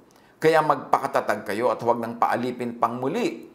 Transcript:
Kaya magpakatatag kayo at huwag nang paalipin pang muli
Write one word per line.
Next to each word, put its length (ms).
Kaya 240
magpakatatag 800
kayo 280
at 120
huwag 200
nang 160
paalipin 600
pang 200
muli 560